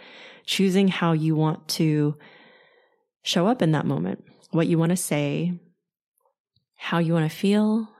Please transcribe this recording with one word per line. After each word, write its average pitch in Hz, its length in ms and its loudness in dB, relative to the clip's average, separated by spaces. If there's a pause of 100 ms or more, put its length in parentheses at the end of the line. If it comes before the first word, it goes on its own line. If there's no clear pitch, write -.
(460)
choosing 190 420 2
how 175 240 0
you 160 240 0
want 156 320 0
to 151 480 0 (1080)
show 175 240 0
up 233 140 0
in 160 120 2
that - 140 0
moment, 139 380 -4 (260)
what 160 160 0
you 165 120 2
want 165 120 2
to 185 60 0
say, 147 560 -2 (1200)
how - 240 -4
you 165 140 0
want 160 180 0
to - 60 -12
feel, 214 520 0 (120)